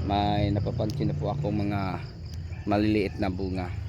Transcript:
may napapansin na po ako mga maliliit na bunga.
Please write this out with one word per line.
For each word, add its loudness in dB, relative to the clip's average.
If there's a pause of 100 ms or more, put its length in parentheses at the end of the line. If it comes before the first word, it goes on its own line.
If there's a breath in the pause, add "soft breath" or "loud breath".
may 2
napapansin 0
na -
po 0
ako -2
mga -2 (640)
maliliit 4
na 2
bunga. -2 (180)